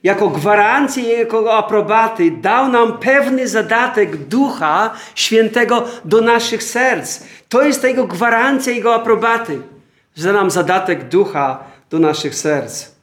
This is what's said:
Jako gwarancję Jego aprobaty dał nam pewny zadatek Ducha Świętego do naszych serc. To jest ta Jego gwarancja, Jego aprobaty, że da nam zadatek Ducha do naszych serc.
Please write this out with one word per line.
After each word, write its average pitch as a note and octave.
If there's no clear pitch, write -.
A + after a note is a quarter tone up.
Jako G3
gwarancję G#3
Jego A3+
aprobaty G#3+
dał G#3
nam A#3
pewny C4
zadatek G#3+
Ducha G3
Świętego A3+
do G3
naszych A3+
serc. A#3+
To B3
jest C#4+
ta B3+
Jego B3+
gwarancja, A#3+
Jego A#3
aprobaty, A3+
że D3+
da F#3+
nam G3
zadatek F3+
Ducha D#3
do D#3+
naszych D3+
serc. -